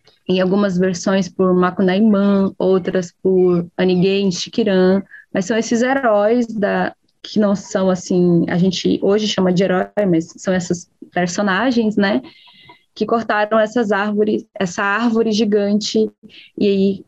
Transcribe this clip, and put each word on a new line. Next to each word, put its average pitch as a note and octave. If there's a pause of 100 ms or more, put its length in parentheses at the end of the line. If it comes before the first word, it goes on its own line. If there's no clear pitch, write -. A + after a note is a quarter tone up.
(280)
em F#3
algumas F#3+
versões F#3
por F#3
Macunaímã, G3
outras F#3
por F3+ (100)
Aniguê, F#3
em G3
Xiquirã, F#3+ (280)
mas F#3+
são A3+
esses A3+
heróis A#3+
da, G3 (260)
que -
não G3+
são, F#3+
assim, F3+
a F3
gente F#3
hoje G#3
chama F#3
de F3+
herói, F#3 (220)
mas E3
são -
essas F3 (240)
personagens, G#3
né, G#3 (720)
que A3
cortaram A3
essas A3
árvores, G#3 (120)
essa F#3+
árvore A3
gigante, G#3 (480)
e G#3
aí G3